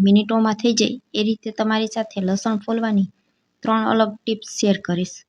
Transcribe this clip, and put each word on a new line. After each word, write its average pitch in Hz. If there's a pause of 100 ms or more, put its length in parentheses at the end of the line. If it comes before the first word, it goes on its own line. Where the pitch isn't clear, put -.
મિનિટોમાં 214
થઈ 240
જાય - (180)
એ 214
રીતે 220
તમારી 220
સાથે 220 (100)
લસણ 208
ફોલવાની 226 (500)
ત્રણ 220
અલગ 220
ટિપ્સ 220 (100)
શેર 202
કરીશ. 180 (120)